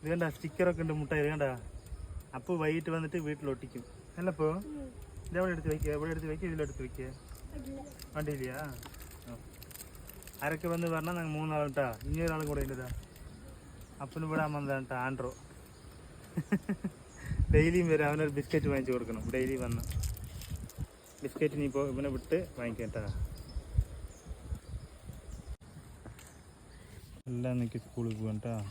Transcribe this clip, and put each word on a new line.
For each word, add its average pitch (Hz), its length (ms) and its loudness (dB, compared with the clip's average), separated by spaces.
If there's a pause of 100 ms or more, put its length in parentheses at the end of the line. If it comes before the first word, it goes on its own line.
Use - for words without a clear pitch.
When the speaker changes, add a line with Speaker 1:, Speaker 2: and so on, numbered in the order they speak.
Speaker 1:
ഇത് 156 60 4
കണ്ടാ, 170 220 4
സ്റ്റിക്കറൊക്കെ 170 500 4
ഉണ്ട് 160 140 2
മുട്ടായി, 151 240 4
ഇത് 143 80 6
കണ്ടാ? 147 180 4 (880)
അപ്പു 135 240 -2
വൈകിട്ട് 160 340 2
വന്നിട്ട് 160 320 0
വീട്ടിൽ 147 260 -2
ഒട്ടിക്കും. 123 300 -6 (360)
അല്ലപ്പോ? 160 300 4
Speaker 2:
ഉം. 269 360 -2 (460)
Speaker 1:
ഇതെവിടെ 180 240 4
എടുത്ത് 160 180 0
വെക്കുക? 151 240 2
എവിടെ 156 180 0
എടുത്ത് 160 160 -2
വെക്കുക? 156 180 -2
ഇതിലെടുത്ത് 151 340 -2
വെക്കുക? 131 240 -6 (500)
Speaker 2:
ഇല്ല. 135 240 -8 (360)
Speaker 1:
വണ്ടിയിലെയാ? 139 420 -2 (720)
ആ. 120 40 -8 (1080)
ആരൊക്കെ 156 300 0
വന്ന് 170 200 2
പറഞ്ഞാ 160 180 2
ഞങ്ങൾ 165 260 0
മൂന്നാളും 151 340 2
ട്ടാ. 139 140 4 (220)
ഇനി 156 180 2
ഒരാളും 156 240 2
കൂടെ 143 160 2
ഉണ്ട് 135 80 -2
ഇതാ. 127 140 -6 (1160)
അപ്പന് 156 260 -2
വിടാൻ 156 280 4
വന്നതാണ് 135 280 0
ട്ടാ, 127 200 -2
ആൻഡ്രോ. 127 260 -2 (1040)
<laughs> - 580 0 (600)
ഡെയിലിയും 170 340 10
വരും, 151 200 8
അവനൊരു 151 300 4
ബിസ്ക്കറ്റ് 143 300 4
വാങ്ങിച്ചു 131 280 4
കൊടുക്കണം. 113 380 -2
ഡെയിലി 131 320 4
വന്ന്. 117 160 2 (1400)
ബിസ്ക്കറ്റ് 143 320 2
ഇനി 147 160 2
ഇപ്പോ 139 220 4
ഇവനെ 139 240 0
വിട്ട് 160 240 2 (180)
വാങ്ങിക്കാം 120 380 -2
ട്ടാ. 107 80 -2 (4000)
എല്ലാം 123 320 0
നിനക്ക് 117 280 0
സ്കൂളിൽ 113 360 -2
പോകാം 107 240 0
ട്ടാ. 113 100 0 (140)